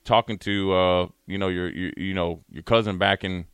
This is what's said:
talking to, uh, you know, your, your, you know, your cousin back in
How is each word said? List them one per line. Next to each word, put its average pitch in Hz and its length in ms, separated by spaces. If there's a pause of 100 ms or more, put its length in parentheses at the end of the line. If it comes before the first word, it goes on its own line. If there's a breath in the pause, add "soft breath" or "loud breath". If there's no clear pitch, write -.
talking 113 360
to, 98 340
uh, 90 340 (200)
you 95 100
know, 95 120
your, 90 200
your, 90 260
you 95 200
know, 85 340
your - 140
cousin 107 340
back 98 260
in 92 300